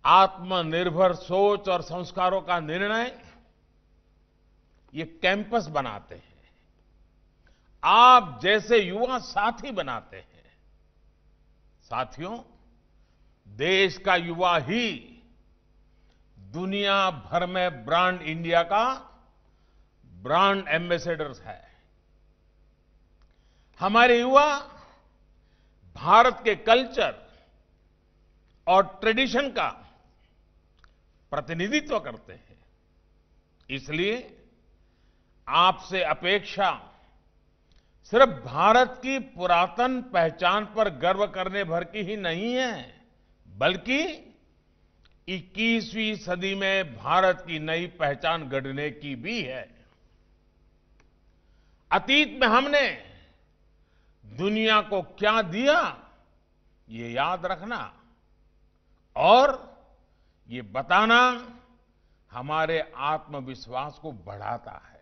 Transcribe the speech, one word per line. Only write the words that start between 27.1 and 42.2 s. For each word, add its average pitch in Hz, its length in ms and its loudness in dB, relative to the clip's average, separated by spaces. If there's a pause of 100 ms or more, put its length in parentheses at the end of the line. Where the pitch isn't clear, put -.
और 190 200 6
ट्रेडिशन 240 640 -2
का 175 180 -2 (1600)
प्रतिनिधित्व 202 680 -4
करते 113 320 -16
हैं। - 320 -20 (1080)
इसलिए 156 720 -6 (1080)
आपसे 180 560 2
अपेक्षा 185 880 -4 (1120)
सिर्फ 247 240 6 (160)
भारत 202 580 2
की 269 160 -4
पुरातन 185 840 0
पहचान 180 640 0
पर 208 220 -2
गर्व 185 380 0
करने 190 380 -6
भर 170 200 -4
की 202 180 -10
ही 202 140 -8
नहीं 196 380 -6